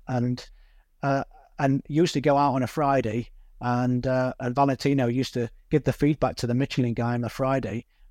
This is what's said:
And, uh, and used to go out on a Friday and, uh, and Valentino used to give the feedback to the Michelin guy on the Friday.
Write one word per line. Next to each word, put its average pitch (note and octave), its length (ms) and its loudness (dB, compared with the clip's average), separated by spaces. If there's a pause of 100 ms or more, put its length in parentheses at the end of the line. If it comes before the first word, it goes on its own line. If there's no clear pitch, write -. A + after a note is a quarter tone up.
And, B2 380 -2 (580)
uh, C#3 200 0 (360)
and C#3 280 2
used D#3 260 2
to C#3+ 80 0
go C#3+ 160 4
out C#3+ 180 2
on C3 80 0
a A#2 40 -2
Friday B2+ 600 -2 (320)
and, B2 460 0
uh, B2+ 320 0
and B2 160 -4
Valentino C#3 520 2
used B2 280 -2
to A#2 140 -2 (200)
give D3 140 2
the C3+ 100 2
feedback C#3+ 440 0
to B2 100 -2
the A#2+ 60 0
Michelin B2 400 0
guy A#2+ 200 -2
on A#2+ 80 -2
the A2+ 80 -4
Friday. B2+ 560 -4 (260)